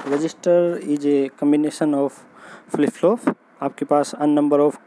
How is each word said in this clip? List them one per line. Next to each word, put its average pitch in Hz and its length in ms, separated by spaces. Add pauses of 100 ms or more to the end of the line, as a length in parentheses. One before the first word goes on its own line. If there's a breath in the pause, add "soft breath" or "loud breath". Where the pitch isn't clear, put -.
Register 170 720
is 147 200
a 143 300
combination 147 640
of 139 160 (640 loud breath)
flip - 280
flop। 226 320 (260)
आपके 139 240
पास 147 300
n 147 240
number 147 300
of 135 180